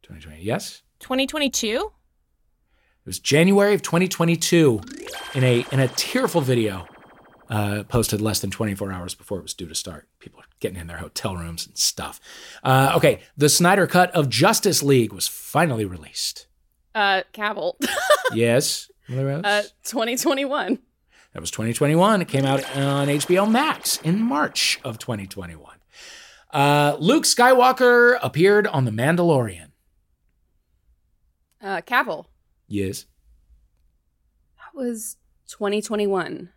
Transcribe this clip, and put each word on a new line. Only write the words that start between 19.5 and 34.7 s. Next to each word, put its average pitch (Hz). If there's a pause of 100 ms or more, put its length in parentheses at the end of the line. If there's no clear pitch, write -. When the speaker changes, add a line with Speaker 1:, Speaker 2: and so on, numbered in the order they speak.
Speaker 3:
twenty 240
twenty-one. 269 (560)
Speaker 1:
That 85
was 85
twenty 113
twenty-one. 175
It 160
came 135
out 135 (140)
on 139
H 143
B 180
O 202
Max 262
in 180
March -
of 117
twenty 104
twenty-one. 85 (760)
Uh, 147
Luke 233
Skywalker 247
appeared 196
on 135
The 113
Mandalorian. 127 (1900)
Speaker 3:
Uh, 196
Cavill. 220 (420)
Speaker 1:
Yes. 98 (1500)
Speaker 3:
That -